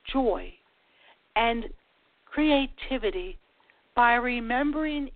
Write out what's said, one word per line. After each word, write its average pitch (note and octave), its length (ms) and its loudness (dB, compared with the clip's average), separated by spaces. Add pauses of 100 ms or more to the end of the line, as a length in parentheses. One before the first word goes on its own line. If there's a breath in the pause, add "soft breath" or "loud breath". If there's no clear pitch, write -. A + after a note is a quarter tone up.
(120)
joy B3+ 400 0 (800 soft breath)
and A#3 300 0 (600)
creativity C4 1120 0 (580 soft breath)
by A#3+ 180 6
remembering C4 1000 -2